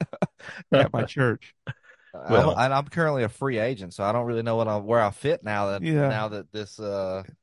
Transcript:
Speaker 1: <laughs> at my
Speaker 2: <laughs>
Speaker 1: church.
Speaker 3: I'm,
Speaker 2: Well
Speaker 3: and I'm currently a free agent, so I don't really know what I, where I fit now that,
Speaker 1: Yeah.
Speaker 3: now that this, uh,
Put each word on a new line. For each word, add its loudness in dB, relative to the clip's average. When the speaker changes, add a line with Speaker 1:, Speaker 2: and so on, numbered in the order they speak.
Speaker 1:
<laughs> -14
at 6
my 0
Speaker 2:
<laughs> -
Speaker 1:
church. -2
Speaker 3:
I'm, -8
Speaker 2:
Well 6
Speaker 3:
and 2
I'm 0
currently 0
a 2
free -4
agent, -4
so -4
I 2
don't 0
really -2
know 0
what 2
I, 0
where 2
I 4
fit -2
now -2
that, -4
Speaker 1:
Yeah. 2
Speaker 3:
now -2
that -12
this, -10
uh, -4